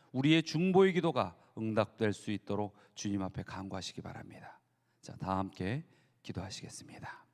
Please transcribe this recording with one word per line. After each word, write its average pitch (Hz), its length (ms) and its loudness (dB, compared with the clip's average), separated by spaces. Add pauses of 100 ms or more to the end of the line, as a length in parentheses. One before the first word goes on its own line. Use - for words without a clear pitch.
(120)
우리의 156 300 6
중보의 185 520 6
기도가 135 420 0 (220)
응답될 110 540 2
수 - 180 -6
있도록 101 440 -2 (200)
주님 101 280 -4
앞에 95 200 -6
간구하시기 95 580 -8
바랍니다. - 580 -14 (440)
자, - 140 -14
다 92 220 0
함께 98 460 -2 (380)
기도하시겠습니다. - 1120 -12